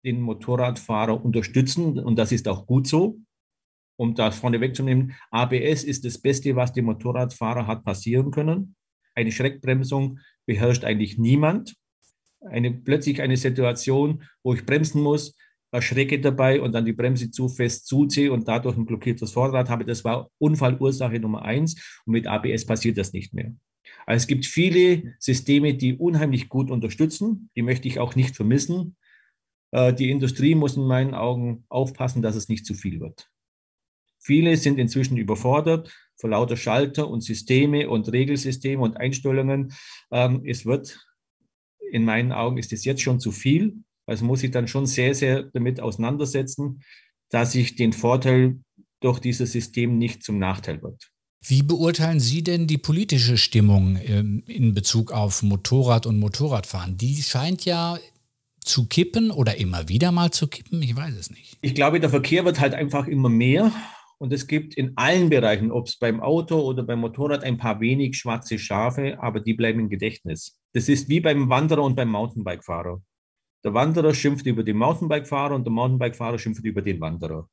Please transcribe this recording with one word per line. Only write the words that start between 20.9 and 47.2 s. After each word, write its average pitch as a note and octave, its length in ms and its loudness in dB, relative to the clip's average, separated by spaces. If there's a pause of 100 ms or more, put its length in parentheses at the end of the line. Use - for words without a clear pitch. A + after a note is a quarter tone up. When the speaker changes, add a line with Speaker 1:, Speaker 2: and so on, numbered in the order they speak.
Speaker 1:
Nummer G#2+ 220 -4
eins D3+ 340 -2 (280)
und A2 100 0
mit A2+ 120 0
A G#2+ 120 -2
B B2 120 -2
S A2+ 160 -2
passiert A2+ 320 0
das G2 140 -4
nicht - 200 -10
mehr. A2+ 220 -8 (500)
Also A#2 180 0
es - 40 -4
gibt C3 200 -2
viele F3 720 2
Systeme, C#3+ 540 2
die B2+ 200 0
unheimlich D#3 540 0
gut C3 240 -2
unterstützen, D#3+ 840 -2
die A#2+ 80 -2
möchte B2 240 0
ich B2 140 -4
auch A#2+ 160 -2
nicht C3 180 2
vermissen. D3 640 -2 (720)
Äh, B2+ 240 4
die C3 160 0
Industrie C3+ 460 2
muss C#3+ 200 2
in C3+ 80 0
meinen C3 300 2
Augen A#2+ 540 -4
aufpassen, B2+ 520 -2
dass A2 140 -2
es G#2+ 140 -6
nicht A2 180 -4
zu G#2 80 -6
viel F2+ 260 -6
wird. D#2+ 280 -16 (880)
Viele D#3+ 380 4
sind C#3+ 240 2
inzwischen B2+ 360 0
überfordert C3 760 0 (240)
vor A2+ 140 -6
lauter A2+ 260 0
Schalter C#3 520 0
und A#2 120 -6
Systeme C#3 680 2
und A2 220 -2
Regelsysteme C3+ 720 -2
und A2+ 140 0
Einstellungen. C3+ 760 -2 (380)
Ähm, B2+ 340 2
es B2 220 -6
wird, C3 320 -4 (960)
in A2+ 120 0
meinen A#2 280 0
Augen A#2+ 260 -4
ist A#2 140 -10
es G#2+ 120 -8
jetzt C3 180 -2
schon B2+ 180 0
zu A2+ 100 -4
viel. D#3 540 0 (200)
Also A2+ 200 -6
muss B2+ 180 0
ich C3 80 -2
dann B2 160 -2
schon C3+ 200 -2
sehr, C3 280 2
sehr C3+ 380 0
damit B2+ 280 -2
auseinandersetzen, C3+ 1000 -4 (500)